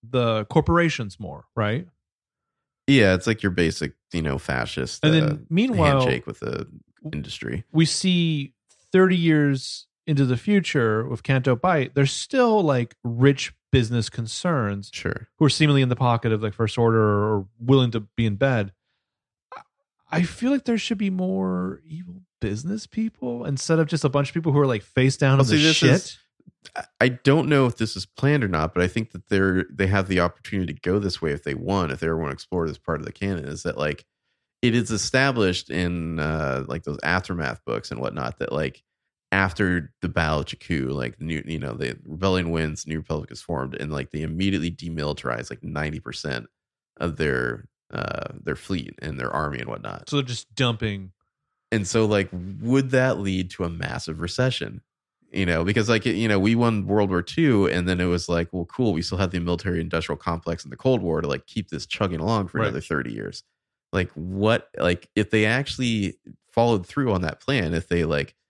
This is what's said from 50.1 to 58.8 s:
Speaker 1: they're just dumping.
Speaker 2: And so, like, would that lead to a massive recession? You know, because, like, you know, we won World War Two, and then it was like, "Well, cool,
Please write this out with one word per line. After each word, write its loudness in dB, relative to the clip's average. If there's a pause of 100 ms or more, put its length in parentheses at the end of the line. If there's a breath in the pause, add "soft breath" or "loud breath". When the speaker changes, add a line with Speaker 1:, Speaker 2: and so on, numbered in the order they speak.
Speaker 1:
they're 0
just -10
dumping. -2 (600)
Speaker 2:
And 0
so, 2
like, 2
would -2
that 2
lead -2
to -6
a -4
massive -8
recession? -4 (500)
You -2
know, 2
because, 0
like, 2
you 0
know, 4
we 4
won 2
World 2
War 0
Two, 2
and 0
then 0
it 0
was 0
like, 0
"Well, -6
cool, -2